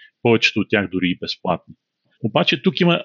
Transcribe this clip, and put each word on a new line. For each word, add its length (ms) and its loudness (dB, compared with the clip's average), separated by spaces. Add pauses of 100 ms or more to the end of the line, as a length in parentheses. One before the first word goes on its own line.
(220)
повечето 380 2
от 100 -4
тях 180 0
дори 220 -2
и 120 -4
безплатни. 520 -6 (500)
Обаче 380 0
тук 200 0
има 240 2